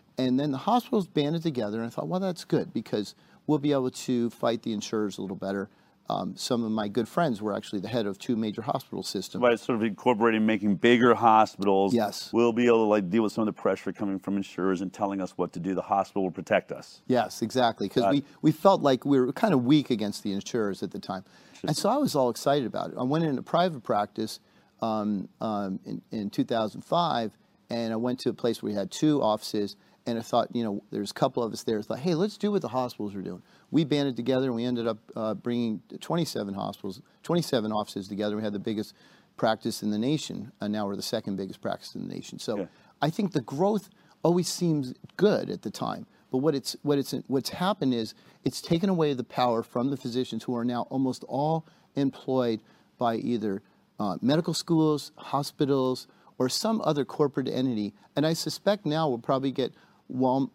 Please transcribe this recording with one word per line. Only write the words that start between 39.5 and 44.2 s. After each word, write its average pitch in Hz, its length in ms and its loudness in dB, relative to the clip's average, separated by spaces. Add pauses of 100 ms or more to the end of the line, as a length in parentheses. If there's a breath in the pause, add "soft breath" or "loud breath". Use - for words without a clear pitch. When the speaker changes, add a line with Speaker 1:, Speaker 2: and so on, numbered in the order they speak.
Speaker 1:
in 104 80 -2
the 104 80 -2
nation, 117 640 -4
and 104 120 -4
now 107 140 -2
we're 101 80 -6
the 98 80 -8
second 110 340 -4
biggest 98 240 -8
practice - 360 -8
in 95 100 -8
the 92 80 -10
nation. - 240 -12
So 107 200 -6
Speaker 2:
Yeah. 92 80 -6 (340 soft breath)
Speaker 1:
I 147 100 2
think 196 220 -2
the 147 80 0
growth 185 480 0 (340 soft breath)